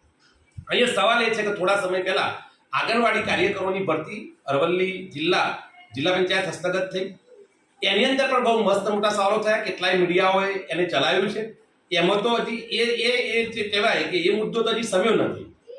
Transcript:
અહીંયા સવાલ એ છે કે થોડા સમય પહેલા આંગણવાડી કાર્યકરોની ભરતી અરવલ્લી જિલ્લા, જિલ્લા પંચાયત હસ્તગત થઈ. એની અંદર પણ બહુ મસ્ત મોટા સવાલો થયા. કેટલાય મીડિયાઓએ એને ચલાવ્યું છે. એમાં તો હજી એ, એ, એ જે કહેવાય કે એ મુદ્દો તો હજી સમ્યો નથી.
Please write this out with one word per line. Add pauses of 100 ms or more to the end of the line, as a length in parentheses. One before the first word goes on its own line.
(680)
અહીંયા
સવાલ
એ
છે
કે
થોડા
સમય
પહેલા (360)
આંગણવાડી
કાર્યકરોની
ભરતી
અરવલ્લી
જિલ્લા, (320)
જિલ્લા
પંચાયત
હસ્તગત
થઈ. (680)
એની
અંદર
પણ
બહુ
મસ્ત
મોટા
સવાલો
થયા.
કેટલાય
મીડિયાઓએ
એને
ચલાવ્યું
છે. (360)
એમાં
તો
હજી
એ,
એ,
એ
જે
કહેવાય
કે
એ
મુદ્દો
તો
હજી
સમ્યો
નથી. (240)